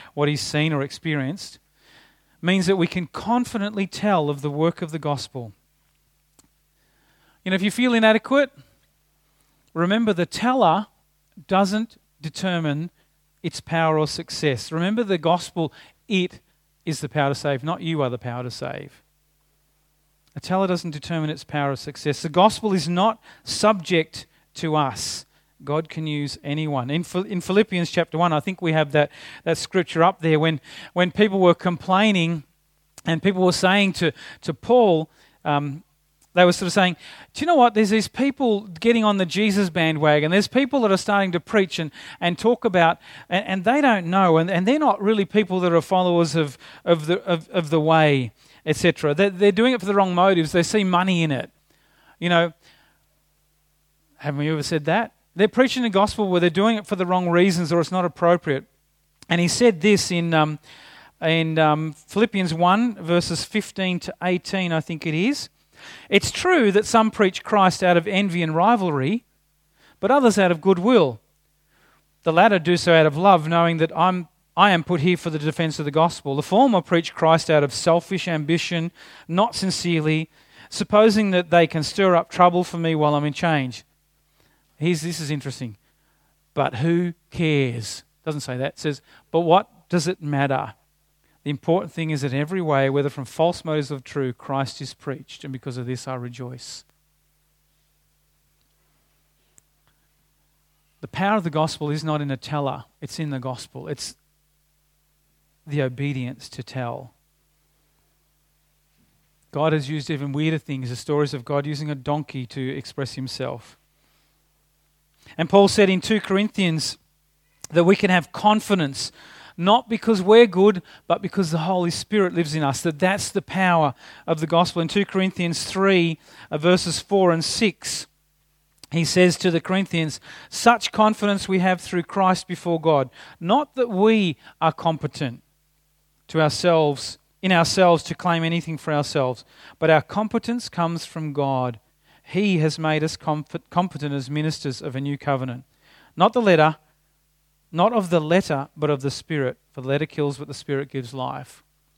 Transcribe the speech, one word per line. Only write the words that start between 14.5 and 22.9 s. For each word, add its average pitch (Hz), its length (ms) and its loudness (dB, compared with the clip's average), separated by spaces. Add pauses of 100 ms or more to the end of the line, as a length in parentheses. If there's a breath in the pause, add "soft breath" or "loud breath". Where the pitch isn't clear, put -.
Remember 190 320 -2
the 190 140 -2
gospel, 165 560 -2 (340 loud breath)
it 185 320 -2 (460)
is 156 140 -6
the 147 100 -8
power 139 200 0
to 139 60 -2
save, 139 280 -4
not 165 180 -6
you 160 200 -4
are 127 100 0
the 120 80 -8
power 123 240 -10
to 123 80 -10
save. - 520 -14 (1300)
A 147 40 -12
teller 190 280 -2
doesn't 175 240 -4
determine 151 400 -6
its - 120 -10
power 143 280 -4
or 135 40 -4
success. - 460 -6
The 170 80 -6
gospel 196 440 2
is 160 140 0
not 190 320 0 (240 loud breath)